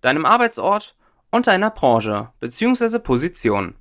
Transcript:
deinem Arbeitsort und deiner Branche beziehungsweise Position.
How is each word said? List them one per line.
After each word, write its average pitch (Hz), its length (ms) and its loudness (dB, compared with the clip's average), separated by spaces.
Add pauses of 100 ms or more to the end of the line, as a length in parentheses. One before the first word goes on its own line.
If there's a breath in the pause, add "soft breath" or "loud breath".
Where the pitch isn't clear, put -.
deinem 143 240 0
Arbeitsort 214 720 0 (340)
und 240 160 0
deiner 202 220 2
Branche 110 720 0
beziehungsweise 233 580 -2
Position. 113 800 -2